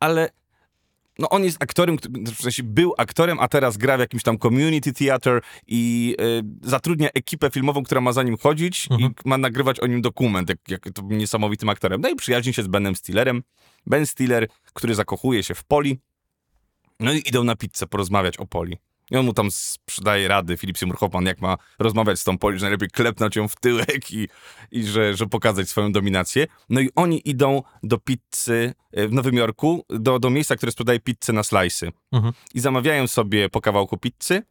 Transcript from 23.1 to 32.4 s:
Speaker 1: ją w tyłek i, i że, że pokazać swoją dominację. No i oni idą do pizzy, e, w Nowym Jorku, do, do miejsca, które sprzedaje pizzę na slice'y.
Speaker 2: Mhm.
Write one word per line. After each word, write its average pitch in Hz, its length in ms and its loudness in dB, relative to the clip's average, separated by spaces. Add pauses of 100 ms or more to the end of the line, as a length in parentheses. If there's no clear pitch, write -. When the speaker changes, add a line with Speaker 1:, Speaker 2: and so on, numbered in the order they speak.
Speaker 1:
ją 107 120 0
w - 80 -8
tyłek 120 560 0
i, 107 160 -6 (420)
i 113 140 -4
że, 104 320 2
że 107 100 -2
pokazać 98 420 0
swoją 104 240 0
dominację. 98 540 0 (220)
No 123 120 2
i 135 140 0
oni 165 340 2
idą 139 340 2 (200)
do 110 160 0
pizzy, 120 760 -2 (180)
e, 104 160 -2
w 107 40 -2
Nowym 131 220 2
Jorku, 120 560 0
do, 123 280 2
do 123 120 2
miejsca, 139 260 0
które 117 160 -4
sprzedaje 117 280 0
pizzę - 320 -4
na 107 100 2
slice'y. 92 500 0 (200)
Speaker 2:
Mhm. 117 220 2 (200)